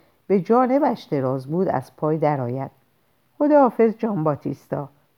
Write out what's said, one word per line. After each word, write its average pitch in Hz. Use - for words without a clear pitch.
به 196
جانبش 247
دراز 131
بود 175
از -
پای 156
درآید. 135
«خداحافظ 269
جان 202
باتیستا، 143